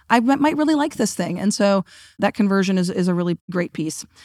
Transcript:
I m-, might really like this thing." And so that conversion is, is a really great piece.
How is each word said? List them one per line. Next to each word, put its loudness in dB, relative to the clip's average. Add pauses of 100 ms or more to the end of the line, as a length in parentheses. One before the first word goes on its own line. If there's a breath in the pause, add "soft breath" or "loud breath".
(100)
I 4
m-, 2
might 2
really 2
like -2
this -2
thing." -4
And 0
so 2 (320 loud breath)
that 0
conversion 2
is, 0
is 0
a 2
really -2 (120)
great -4
piece. -6 (200 loud breath)